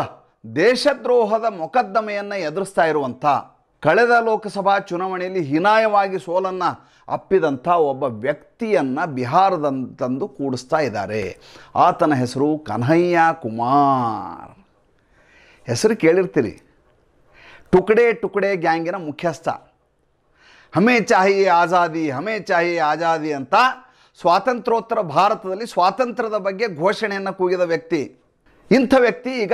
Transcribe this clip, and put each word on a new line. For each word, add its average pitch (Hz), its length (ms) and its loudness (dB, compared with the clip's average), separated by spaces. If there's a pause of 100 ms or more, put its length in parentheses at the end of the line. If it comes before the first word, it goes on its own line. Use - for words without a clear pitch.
(560)
ದೇಶದ್ರೋಹದ 233 880 0 (140)
ಮೊಕದ್ದಮೆಯನ್ನು 202 840 -4
ಎದುರಿಸ್ತಾ 175 440 -2
ಇರುವಂಥ, 147 420 -2 (540)
ಕಳೆದ 214 300 4 (140)
ಲೋಕಸಭಾ 202 540 -2
ಚುನಾವಣೆಯಲ್ಲಿ 185 640 -6
ಹೀನಾಯವಾಗಿ 196 760 2
ಸೋಲನ್ನು 180 720 -4 (180)
ಅಪ್ಪಿದಂಥ 156 600 0
ಒಬ್ಬ 143 360 2
ವ್ಯಕ್ತಿಯನ್ನು 147 1120 -4
ಬಿಹಾರದಂತಂದು 135 1120 -2
ಕೂಡಿಸ್ತಾ 139 500 -4
ಇದ್ದಾರೆ. 107 600 -4 (380)
ಆತನ 165 380 4
ಹೆಸರು 131 440 0
ಕನ್ಹಯ್ಯ 160 600 2 (240)
ಕುಮಾರ್. 117 1200 -2 (1000)
ಹೆಸರು 214 300 0
ಕೇಳಿರ್ತೀರಿ, 165 640 2 (1120)
ಟುಕಡೆ 214 400 4
ಟುಕಡೆ 196 440 -2
ಗ್ಯಾಂಗಿನ 165 380 -2
ಮುಖ್ಯಸ್ಥ. 160 540 -6 (1300)
"ಹಮೇ 226 240 4
ಚಾಹಿಯೇ 196 460 2
ಆಜಾದಿ, 170 640 2
ಹಮೇ 180 280 -6
ಚಾಹಿಯೇ 175 400 -2
ಆಜಾದಿ" 160 540 0
ಅಂತ 139 220 -4 (680)
ಸ್ವಾತಂತ್ರ್ಯೋತ್ತರ 220 800 0
ಭಾರತದಲ್ಲಿ 190 640 -2
ಸ್ವಾತಂತ್ರ್ಯದ 214 680 -2
ಬಗ್ಗೆ 196 420 -4
ಘೋಷಣೆಯನ್ನು 196 560 -2
ಕೂಗಿದ 185 280 -2
ವ್ಯಕ್ತಿ. 165 540 -2 (560)
ಇಂಥ 254 280 4
ವ್ಯಕ್ತಿ 247 320 0
ಈಗ 220 240 -2